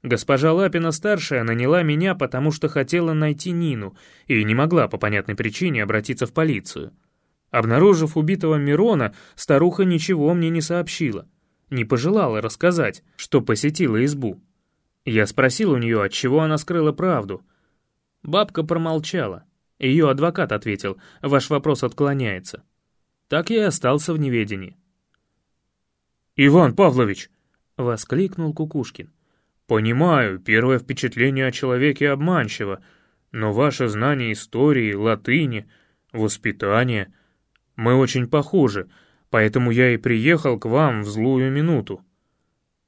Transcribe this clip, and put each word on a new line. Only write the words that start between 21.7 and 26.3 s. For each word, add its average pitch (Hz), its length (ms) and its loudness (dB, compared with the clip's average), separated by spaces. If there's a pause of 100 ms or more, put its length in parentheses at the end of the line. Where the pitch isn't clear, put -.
отклоняется». 127 800 -4 (640)
Так 160 220 -2
я 233 140 2
и - 20 2
остался 147 460 0
в 160 60 -2
неведении. 107 580 -4 (1600)